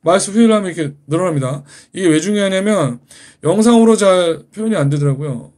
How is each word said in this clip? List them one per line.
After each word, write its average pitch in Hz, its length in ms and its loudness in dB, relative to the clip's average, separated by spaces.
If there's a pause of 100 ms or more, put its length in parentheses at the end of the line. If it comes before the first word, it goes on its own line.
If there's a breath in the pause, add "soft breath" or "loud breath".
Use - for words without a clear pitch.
마우스 196 300 0
휠 226 200 4
하면 208 200 0
이렇게 151 220 -8 (140)
늘어납니다. 147 560 -2 (300 loud breath)
이게 190 140 -2
왜 156 120 4
중요하냐면 190 800 -2 (440 loud breath)
영상으로 226 520 4
잘 180 480 0 (100)
표현이 220 220 -4
안 143 140 0
되더라고요. 143 680 -4